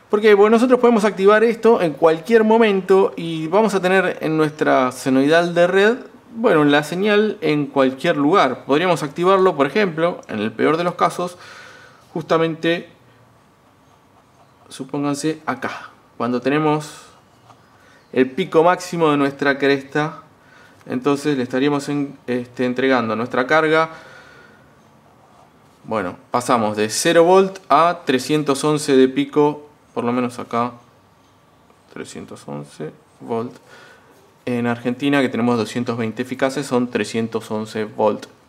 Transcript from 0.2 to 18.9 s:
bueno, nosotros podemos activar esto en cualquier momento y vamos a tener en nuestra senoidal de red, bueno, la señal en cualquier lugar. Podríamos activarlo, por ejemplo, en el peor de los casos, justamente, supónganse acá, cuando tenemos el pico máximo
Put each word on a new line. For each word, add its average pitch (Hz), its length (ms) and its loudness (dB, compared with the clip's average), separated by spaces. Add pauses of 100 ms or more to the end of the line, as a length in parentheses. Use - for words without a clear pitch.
bueno, 214 220 6
nosotros 254 220 4
podemos 233 260 4
activar 202 380 4
esto 226 380 2
en 156 140 -2
cualquier 165 500 2
momento 196 720 4
y 165 300 -6
vamos 196 280 2
a 190 60 -2
tener 180 400 0
en 156 160 -2
nuestra 143 560 0
senoidal 147 640 2
de 175 120 4
red, 196 300 2 (380)
bueno, 226 300 2
la 147 180 4
señal 208 580 -2
en 151 260 -2
cualquier 135 500 0
lugar. 143 500 0
Podríamos 160 360 0
activarlo, 180 540 0
por 135 100 2
ejemplo, 170 640 -2
en 107 120 -8
el 110 120 -4
peor 139 240 0
de 170 80 -2
los 175 120 -4
casos, 160 420 -4 (760)
justamente, 165 760 -2 (1800)
supónganse 143 800 -6
acá, - 440 -8 (280)
cuando 120 220 -2
tenemos 151 680 -2 (1080)
el 131 180 2
pico 165 320 0
máximo 170 480 0